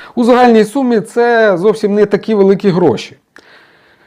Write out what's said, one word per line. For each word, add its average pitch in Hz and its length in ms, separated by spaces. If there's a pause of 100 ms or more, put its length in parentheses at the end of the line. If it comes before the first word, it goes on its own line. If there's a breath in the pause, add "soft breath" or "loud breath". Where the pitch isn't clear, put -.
(140 loud breath)
У 240 100
загальній 233 400
сумі 240 360
це 226 580
зовсім 202 360
не 208 120
такі 202 280
великі 196 340
гроші. 165 480 (920 soft breath)